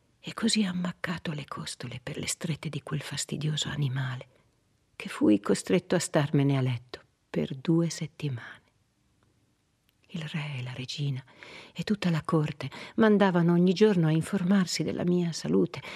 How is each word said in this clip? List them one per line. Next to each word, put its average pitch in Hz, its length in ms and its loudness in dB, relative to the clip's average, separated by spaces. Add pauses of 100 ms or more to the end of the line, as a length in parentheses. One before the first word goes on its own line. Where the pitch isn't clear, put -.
(200)
e - 140 -14
così 220 300 2
ammaccato 180 680 -4
alle 147 160 -8
costole - 560 -10
per 143 160 -10
le 135 80 -6
strette - 420 -6
di 147 140 -8
quel 147 180 -6
fastidioso 147 680 -4
animale, 131 580 -4 (720)
che - 120 -10
fui 214 320 4
costretto - 540 0
a 170 60 2
starmene 143 560 2
a 135 40 2
letto 127 400 -4 (300)
per 151 240 -4
due 165 360 2
settimane. - 760 -8 (1500)
Il 165 120 -8
re 147 360 -6
e 123 40 -6
la 123 100 -10
regina 131 500 -6 (520)
e 175 80 -6
tutta 196 280 0
la 160 120 0
corte 151 480 0 (240)
mandavano 196 580 6
ogni 175 200 6
giorno 185 340 4
a 156 60 4
informarsi 175 680 2
della - 220 -4
mia 175 280 2
salute, 170 500 0 (140)